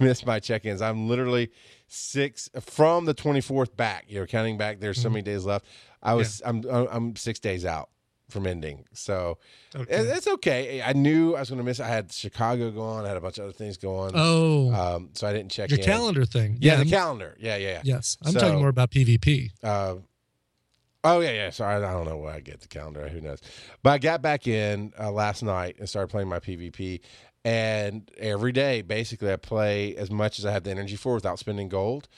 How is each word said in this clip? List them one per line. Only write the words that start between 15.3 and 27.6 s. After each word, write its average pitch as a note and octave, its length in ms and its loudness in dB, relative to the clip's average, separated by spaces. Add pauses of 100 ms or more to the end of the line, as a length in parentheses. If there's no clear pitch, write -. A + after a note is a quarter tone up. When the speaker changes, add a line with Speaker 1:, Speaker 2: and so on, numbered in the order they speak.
Speaker 1:
didn't G2+ 180 -4
check G#2+ 200 -4
Speaker 2:
Your C#3+ 80 4
Speaker 1:
in. G2 60 0
Speaker 2:
calendar G3 400 4
thing. A2+ 360 0
Speaker 1:
Yeah, D3+ 120 10
Speaker 2:
Yeah, C#3+ 40 6
Speaker 1:
the C3+ 60 4
Speaker 2:
I'm D3+ 60 4
Speaker 1:
calendar. D#3 500 0
Yeah, A2 180 -4
yeah, G2 120 -2
yeah. F2 160 -4
Speaker 2:
Yes. B2+ 400 -2
I'm D#3 80 0
Speaker 1:
So, G3 80 4
Speaker 2:
talking E3 180 4
more C#3+ 120 4
about B2 200 2
P C3+ 140 4
V A#2 140 6
P. C3+ 320 2 (120)
Speaker 1:
uh, G2 340 -2 (1080)
oh, E3+ 160 8
yeah, D3+ 120 0
yeah. G#2 180 -2
Sorry, G#2 340 0
I F#2 80 -2
don't E2+ 140 -2
know D#2+ 100 -6
where D2+ 160 -8
I D#2 80 -10
get C#2 220 -18
the - 60 -20
calendar. D2+ 420 -12
Who E2 100 -10
knows? D2 200 -10 (420)
But C3+ 80 10
I C#3+ 80 6
got D#3 240 0
back D3 240 0
in, G#2 520 -2
uh, G#2+ 140 -6
last G#2 300 -2
night F#2 360 -2
and G2+ 80 -12
started G2 220 -4
playing G2 220 -2
my F2 80 -2
P F2+ 180 -8
V E2+ 140 -10
P. F#2 300 -8 (460)
And A2 680 -2